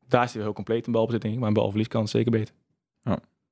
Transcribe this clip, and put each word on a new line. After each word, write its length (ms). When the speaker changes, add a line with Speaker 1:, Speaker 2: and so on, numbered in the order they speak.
Speaker 1:
Daar 160
is 60
hij 80
wel 80
heel 80
compleet 340
in 60
balbezit, 300
denk 120
ik. 60
Maar 80
in 60
balverlies 340
kan 120
het 100
zeker 200
beter. 240
Speaker 2:
Ja. 100